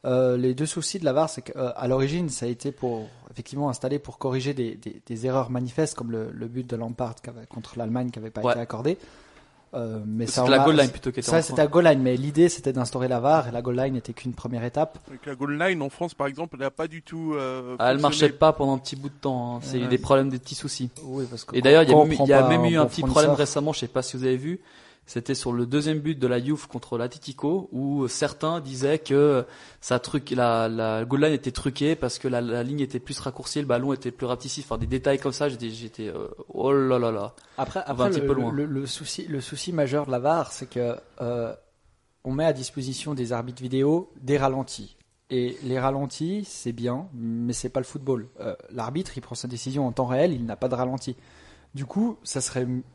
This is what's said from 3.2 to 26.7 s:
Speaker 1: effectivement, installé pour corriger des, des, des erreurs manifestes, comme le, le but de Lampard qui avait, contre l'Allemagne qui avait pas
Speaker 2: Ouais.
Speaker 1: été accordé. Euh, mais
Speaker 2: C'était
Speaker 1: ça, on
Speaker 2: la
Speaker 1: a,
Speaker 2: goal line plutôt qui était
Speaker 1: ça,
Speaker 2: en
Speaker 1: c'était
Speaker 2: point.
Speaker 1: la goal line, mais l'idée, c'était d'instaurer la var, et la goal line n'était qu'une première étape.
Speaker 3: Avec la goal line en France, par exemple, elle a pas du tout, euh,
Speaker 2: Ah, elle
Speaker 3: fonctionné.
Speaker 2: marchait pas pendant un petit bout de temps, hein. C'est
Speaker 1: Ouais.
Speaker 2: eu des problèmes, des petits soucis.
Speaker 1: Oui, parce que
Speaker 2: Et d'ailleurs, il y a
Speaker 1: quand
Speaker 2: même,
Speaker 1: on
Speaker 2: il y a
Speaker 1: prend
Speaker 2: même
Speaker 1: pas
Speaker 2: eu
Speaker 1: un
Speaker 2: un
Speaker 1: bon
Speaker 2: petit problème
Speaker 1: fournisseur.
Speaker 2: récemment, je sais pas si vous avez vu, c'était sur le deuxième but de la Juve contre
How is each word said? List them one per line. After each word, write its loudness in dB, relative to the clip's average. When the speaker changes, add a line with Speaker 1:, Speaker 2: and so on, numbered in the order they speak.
Speaker 1:
effectivement, -6
installé -2
pour -12
corriger -2
des, -4
des, -14
des -6
erreurs 0
manifestes, -2
comme -6
le, -6
le -10
but -8
de -4
Lampard -6
qui -16
avait, -20
contre -14
l'Allemagne -2
qui -14
avait -12
pas -8
Speaker 2:
Ouais. 2
Speaker 1:
été 0
accordé. -2
Euh, -6
mais -2
Speaker 2:
C'était -2
Speaker 1:
ça, 4
on 6
Speaker 2:
la 8
Speaker 1:
a, 6
Speaker 2:
goal 8
line 6
plutôt -6
qui -4
était -4
Speaker 1:
ça, 6
Speaker 2:
en 4
Speaker 1:
c'était -6
Speaker 2:
point. 6
Speaker 1:
la 4
goal 6
line, 8
mais 4
l'idée, 4
c'était -2
d'instaurer -2
la 0
var, 4
et -8
la -4
goal -2
line 0
n'était -6
qu'une -6
première -6
étape. -2
Speaker 3:
Avec -18
la -8
goal -4
line 0
en -4
France, -8
par -2
exemple, -8
elle -4
a -2
pas -6
du -12
tout, -6
euh, -4
Speaker 2:
Ah, 4
elle 4
Speaker 3:
fonctionné. 2
Speaker 2:
marchait 6
pas 6
pendant 2
un -2
petit -8
bout -8
de -20
temps, -4
hein. -8
C'est -4
Speaker 1:
Ouais. 0
Speaker 2:
eu -2
des 4
problèmes, 4
des -4
petits -12
soucis. -6
Speaker 1:
Oui, -6
parce -12
que -12
Speaker 2:
Et 4
d'ailleurs, 12
il 8
y 10
a 12
Speaker 1:
quand 12
Speaker 2:
même, 0
Speaker 1:
on 6
Speaker 2:
il 4
y 8
a 10
Speaker 1:
prend 6
Speaker 2:
même 6
Speaker 1:
pas 4
Speaker 2:
eu 4
Speaker 1:
un 6
Speaker 2:
un 8
Speaker 1:
bon 2
Speaker 2:
petit -4
problème 0
Speaker 1:
fournisseur. 6
Speaker 2:
récemment, 0
je -6
sais -6
pas -2
si -8
vous -4
avez 4
vu, -6
c'était -2
sur -4
le 0
deuxième 0
but -4
de 0
la 2
Juve -4
contre -8